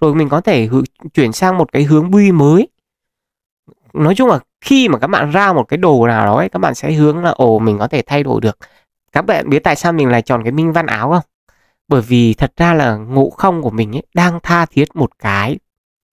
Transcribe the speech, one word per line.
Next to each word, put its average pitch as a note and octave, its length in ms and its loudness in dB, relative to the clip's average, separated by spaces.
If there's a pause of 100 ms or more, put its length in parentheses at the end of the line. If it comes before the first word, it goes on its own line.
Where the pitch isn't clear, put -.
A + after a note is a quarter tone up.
Rồi C3 140 0
mình D#3 140 0
có D3 120 -2
thể C3 260 0
hư-, C3 160 0 (300)
chuyển A#2+ 180 2
sang F#3 260 -2
một E3 140 0
cái C#3 120 0
hướng D#3 280 2
build G3+ 220 4
mới. D#3+ 340 4 (1300)
Nói D#3 220 2
chung B3+ 140 2
là D#3 100 0 (220)
khi C4 280 2
mà C3 100 0
các B2+ 80 -2
bạn D3 240 -2
ra F#3+ 220 2
một C#3 140 0
cái D3 100 -4
đồ D3 300 2
nào A2 180 0
đó G#2 120 2
ấy, F3+ 120 -2
các - 100 -6
bạn F3+ 160 -2
sẽ D3 160 -6
hướng D3+ 320 0
là, F3 60 0
ồ, A2+ 300 2
mình A2 180 0
có G#2 100 -4
thể C3 140 -2
thay C#3+ 220 -2
đổi A#2 180 -2
được. G#2+ 160 -2 (540)
Các D3 100 -2
bạn F#3 280 -2
biết C#3 100 2
tại F3+ 160 0
sao E3+ 180 -2
mình D3 160 0
lại A#2+ 120 2
chọn A#2 220 -4
cái A#2 80 -4
minh D#3 220 -2
văn E3 120 -2
áo A#2+ 260 -4
không? E3+ 120 0 (640)
Bởi C3 140 0
vì A#2 320 2
thật - 240 -4
ra E3+ 160 0
là C3+ 220 0
ngộ B2+ 340 -2
không F3+ 320 -2
của C3 80 -4
mình A2 260 -6
ấy, D3 80 -8 (100)
đang E3+ 300 0
tha E3+ 220 0
thiết C#3+ 300 -4
một C#3 240 -4
cái G#2 380 -4 (580)